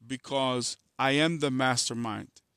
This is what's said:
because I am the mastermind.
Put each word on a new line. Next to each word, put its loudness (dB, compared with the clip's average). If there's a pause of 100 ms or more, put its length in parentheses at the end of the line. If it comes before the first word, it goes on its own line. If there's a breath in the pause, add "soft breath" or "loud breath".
because -2 (200)
I 2
am 2
the 0
mastermind. 0 (280)